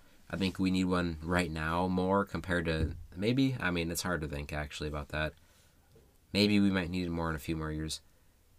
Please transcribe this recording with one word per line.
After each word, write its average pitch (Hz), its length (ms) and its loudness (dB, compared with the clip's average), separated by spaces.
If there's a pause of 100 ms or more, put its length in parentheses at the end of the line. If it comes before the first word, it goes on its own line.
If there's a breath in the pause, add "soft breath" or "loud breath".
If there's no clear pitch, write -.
(300 soft breath)
I - 80 -6
think 95 200 0
we 92 140 4
need 92 140 2
one 87 360 0
right 87 300 0
now 80 360 0
more 92 380 2
compared 85 400 -2
to 80 260 0 (240)
maybe. 127 440 2
I 90 100 0
mean, 85 220 0
it's 82 100 -4
hard 85 200 -2
to 76 60 -4
think, 71 240 -6
actually, 76 380 -4
about 73 200 -6
that. 76 240 -2 (1000 soft breath)
Maybe 104 260 6
we 101 120 6
might 90 180 0
need 90 200 -2
more 85 200 0
in 80 60 -2
a 78 40 -4
few - 160 -4
more 78 160 -4
years. 78 300 -6 (580 soft breath)